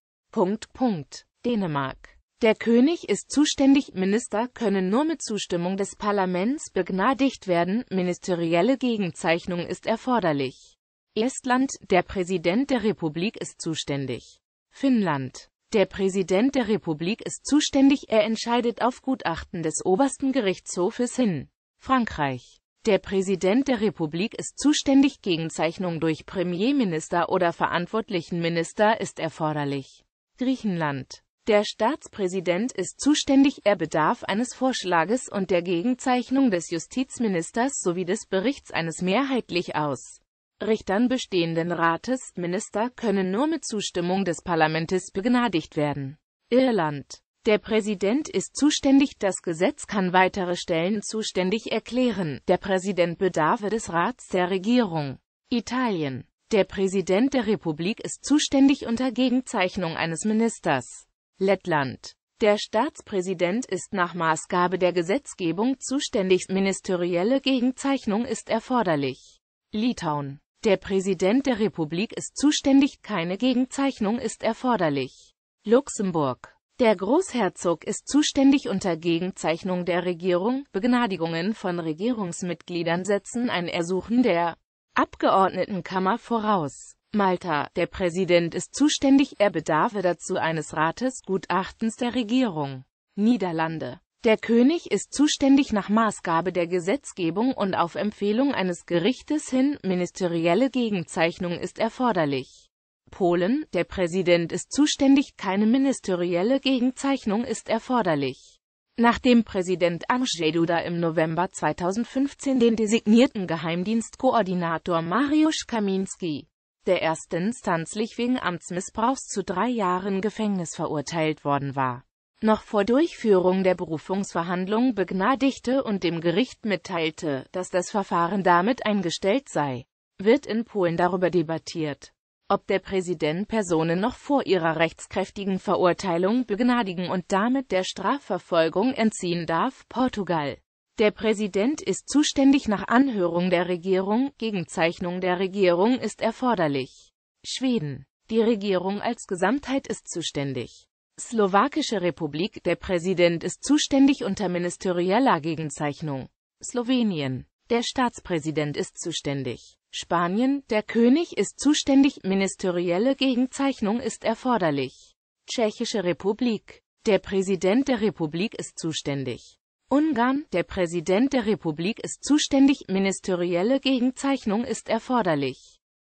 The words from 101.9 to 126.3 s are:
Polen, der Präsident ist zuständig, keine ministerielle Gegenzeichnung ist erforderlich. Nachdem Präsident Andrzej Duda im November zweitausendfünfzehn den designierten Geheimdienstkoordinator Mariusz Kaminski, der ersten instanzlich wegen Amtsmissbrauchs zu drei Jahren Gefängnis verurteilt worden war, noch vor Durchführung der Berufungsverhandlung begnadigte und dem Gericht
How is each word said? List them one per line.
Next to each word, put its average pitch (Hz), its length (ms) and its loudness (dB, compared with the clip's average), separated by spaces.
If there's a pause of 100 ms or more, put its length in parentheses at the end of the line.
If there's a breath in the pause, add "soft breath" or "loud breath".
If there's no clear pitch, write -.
Polen, 185 600 2
der 175 100 0
Präsident 175 680 2
ist - 220 -8
zuständig, 277 640 4
keine 196 280 0
ministerielle 220 920 0
Gegenzeichnung 254 880 -2
ist - 240 -8
erforderlich. 180 880 -2 (380)
Nachdem 233 480 4
Präsident 175 640 -2
Andrzej 247 420 0
Duda 170 280 2
im 170 200 -4
November 165 520 0
zweitausendfünfzehn 226 1080 -2
den 233 160 6
designierten 220 720 4
Geheimdienstkoordinator 180 1600 -2
Mariusz 285 640 0
Kaminski, 190 800 -4 (380)
der 180 160 2
ersten 165 440 -2
instanzlich 208 720 -4
wegen 240 220 0
Amtsmissbrauchs 196 880 -4
zu 196 160 -4
drei 196 260 -2
Jahren 190 520 -2
Gefängnis 202 540 -4
verurteilt 156 720 -4
worden 139 300 -2
war, 127 280 -4 (360)
noch 214 220 2
vor 202 240 0
Durchführung 196 800 4
der 185 100 4
Berufungsverhandlung 185 1200 -2
begnadigte 233 920 0
und 196 200 -4
dem 170 180 -2
Gericht 175 440 0